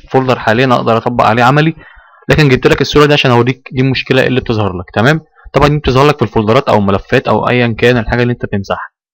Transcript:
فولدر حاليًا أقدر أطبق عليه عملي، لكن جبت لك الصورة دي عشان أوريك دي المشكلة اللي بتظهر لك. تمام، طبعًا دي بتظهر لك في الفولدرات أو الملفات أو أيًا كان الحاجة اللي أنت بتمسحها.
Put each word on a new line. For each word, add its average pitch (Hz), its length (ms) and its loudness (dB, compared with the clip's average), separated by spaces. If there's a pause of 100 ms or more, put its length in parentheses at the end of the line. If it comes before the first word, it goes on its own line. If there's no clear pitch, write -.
(120)
فولدر 127 280 0
حاليًا 120 340 0
أقدر 113 240 0
أطبق 120 260 -2
عليه 113 200 2
عملي، 151 300 2 (560)
لكن 139 200 2
جبت 127 180 2
لك 151 140 2
الصورة 147 240 2
دي 147 80 2
عشان 139 180 0
أوريك 120 400 0
دي 127 100 -4
المشكلة 131 460 0
اللي 127 140 -2
بتظهر 104 360 -4
لك. 87 160 -10
تمام، 143 280 0 (320)
طبعًا 143 140 2
دي 147 100 0
بتظهر 139 300 0
لك 147 80 2
في - 60 -6
الفولدرات 113 480 0
أو 110 80 2
الملفات 98 500 -2
أو 110 220 -2
أيًا 120 300 0
كان 123 180 2
الحاجة 120 240 -2
اللي 120 120 -2
أنت - 120 -8
بتمسحها. - 440 -6 (240)